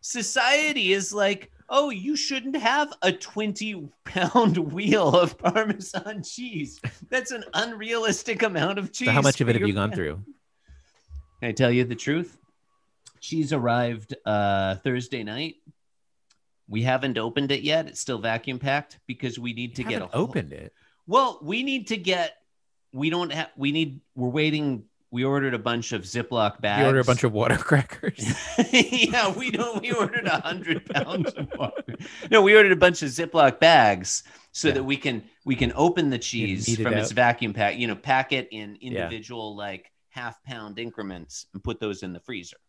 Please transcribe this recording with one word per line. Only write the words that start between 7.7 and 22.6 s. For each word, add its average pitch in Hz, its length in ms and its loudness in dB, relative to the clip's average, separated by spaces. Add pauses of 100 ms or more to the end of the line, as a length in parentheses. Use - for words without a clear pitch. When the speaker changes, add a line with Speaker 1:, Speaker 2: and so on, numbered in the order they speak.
Speaker 1:
amount 190 340 0
of 190 140 -8
cheese - 160 -4
Speaker 2:
So 110 40 4
how 139 80 6
much 139 200 4
of 120 80 4
Speaker 1:
for - 20 2
Speaker 2:
it 113 40 4
have 117 80 2
Speaker 1:
your 104 80 2
Speaker 2:
you 95 40 -2
gone 101 160 0
Speaker 1:
fam-" 104 60 -6
Speaker 2:
through? 78 180 -4 (1300)
Speaker 1:
Can 120 80 -4
I 110 40 -4
tell 120 200 4
you 123 120 4
the 117 120 -4
truth? 160 420 -4 (800)
Cheese 156 340 -4
arrived, 120 600 0 (100)
uh, 98 520 0
Thursday 123 480 -4
night. 131 320 -8 (1120)
We 110 140 -4
haven't 131 360 0
opened 117 320 -2
it 139 120 -2
yet. 156 260 0
It's - 120 -14
still 120 180 -6
vacuum 113 420 -4
packed 139 480 -4
because 123 320 -8
we 120 140 -8
need 120 220 -10
to 131 60 -6
Speaker 2:
You - 60 -6
Speaker 1:
get - 80 -4
a 95 80 -6
Speaker 2:
haven't 90 100 -14
Speaker 1:
whole 143 80 0
Speaker 2:
opened 120 300 -4
it? 76 200 -16 (360)
Speaker 1:
Well, 247 340 0
we 202 220 -4
need 269 240 -6
to 220 80 -4
get, 175 400 -2 (560)